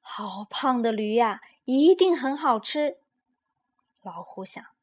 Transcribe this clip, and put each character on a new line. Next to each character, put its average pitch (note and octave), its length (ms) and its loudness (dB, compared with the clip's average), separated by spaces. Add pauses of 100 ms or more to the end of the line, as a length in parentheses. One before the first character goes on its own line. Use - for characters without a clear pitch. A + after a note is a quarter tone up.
“好 G#3 440 -10
胖 B3+ 360 0
的 A3+ 100 0
驴 G#3+ 220 -2
呀， A3+ 300 2 (220)
一 C#4+ 280 6
定 F4+ 240 4
很 C4+ 180 -4
好 C#4 240 0
吃。” D4 380 -4 (1040)
老 F3 220 -14
虎 - 200 -16
想。 - 220 -14 (180)